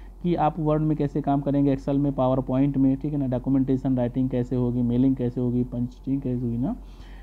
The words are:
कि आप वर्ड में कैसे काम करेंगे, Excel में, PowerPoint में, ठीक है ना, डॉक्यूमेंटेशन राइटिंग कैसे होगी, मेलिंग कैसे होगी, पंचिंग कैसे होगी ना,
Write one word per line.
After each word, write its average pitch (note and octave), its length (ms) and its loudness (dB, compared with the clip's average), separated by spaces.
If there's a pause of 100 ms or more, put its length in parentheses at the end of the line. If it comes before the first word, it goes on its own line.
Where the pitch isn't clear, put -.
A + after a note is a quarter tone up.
(220)
कि F3 120 2
आप D3+ 240 2
वर्ड D3+ 240 2
में D#3 140 2
कैसे D3 240 -2
काम C#3+ 200 2
करेंगे, C#3 360 2
Excel C#3 180 -2
में, C#3+ 160 2
PowerPoint C3 640 0
में, C3+ 200 4
ठीक D3 160 -6
है D3 60 -2
ना, C#3 80 0
डॉक्यूमेंटेशन C3 720 0
राइटिंग B2 340 0
कैसे B2 260 -2
होगी, B2 260 0
मेलिंग B2 340 4
कैसे B2 240 -2
होगी, B2 240 0
पंचिंग B2+ 580 -4
कैसे B2+ 220 -4
होगी A#2 140 -2
ना, C#3 180 -2 (460)